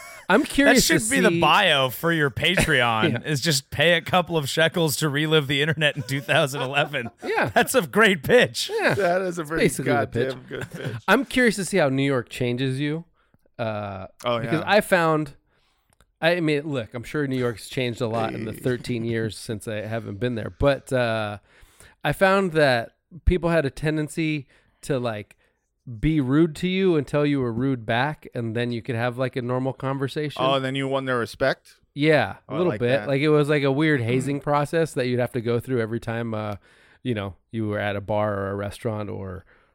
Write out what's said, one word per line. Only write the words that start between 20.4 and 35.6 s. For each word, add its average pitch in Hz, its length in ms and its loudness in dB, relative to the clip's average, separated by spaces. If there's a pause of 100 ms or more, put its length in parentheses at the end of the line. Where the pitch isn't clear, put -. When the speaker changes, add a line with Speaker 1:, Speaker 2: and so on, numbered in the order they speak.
Speaker 1:
but, 139 320 0
uh, 113 460 -2 (640)
I 147 100 0
found 190 400 4
that 131 380 2 (340)
people 170 240 2
had 160 160 2
a 135 40 -2
tendency 156 800 -4 (340)
to, 135 180 -2
like, 110 360 -6 (640)
be 151 220 2
rude 147 360 4
to 180 100 -2
you 185 300 2
until 147 280 0
you 143 140 0
were 123 120 -2
rude 123 340 -2
back, 123 500 -2
and 113 200 -4
then 120 160 -2
you 117 100 -6
could 123 140 -6
have, 120 220 -4
like, 131 180 -4
a 131 60 -4
normal 127 320 -2
conversation. 135 720 -4
Speaker 3:
Oh, 135 120 2
and 135 80 0
then 131 120 -4
you 135 120 -2
won 135 180 -2
their 131 120 -2
respect? - 580 -2 (200)
Speaker 1:
Yeah, 139 380 2
a - 20 -20 (140)
Speaker 3:
Oh, 110 60 -8
I - 20 -4
Speaker 1:
little 175 160 2
Speaker 3:
like 104 60 -4
Speaker 1:
bit. 120 100 0
Speaker 3:
that. 110 180 0
Speaker 1:
Like, 139 140 0
it 151 80 2
was, 147 200 4
like, 147 140 2
a 139 80 2
weird 147 300 2
Speaker 3:
Mm. 113 40 -2
Speaker 1:
hazing 131 360 0
process 147 520 0
that 127 140 0
you'd 123 120 0
have 120 140 -2
to 123 80 -4
go 120 180 0
through 123 220 -2